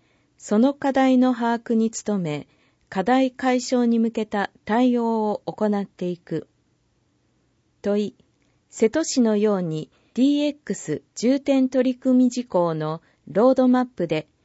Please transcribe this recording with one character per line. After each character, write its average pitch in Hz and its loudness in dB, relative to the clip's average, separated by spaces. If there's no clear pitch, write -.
そ - -2
の 262 4
課 277 -4
題 262 4
の 254 4
把 233 -2
握 233 -6
に 220 0
努 214 -6
め、 151 -6
課 190 -4
題 254 2
解 254 -2
消 247 0
に 233 2
向 226 0
け 220 -4
た 202 -6
対 240 2
応 226 -2
を - -6
行 - -4
っ 202 0
て - -10
い 180 -6
く。 - -8
問 208 -2
い。 202 -6
瀬 - 0
戸 311 -2
市 269 -2
の 220 2
よ 208 0
う 185 -2
に 160 -6
デ 233 2
ィ - 4
ー 294 0
エ - 0
ッ 285 -8
ク - -6
ス 151 -8
重 262 0
点 269 0
取 254 0
り - -6
組 254 2
み 247 2
事 240 -8
項 175 0
の 156 -6
ロ 220 4
ー - 4
ド 254 2
マ 254 2
ッ - -4
プ 180 -6
で 156 -4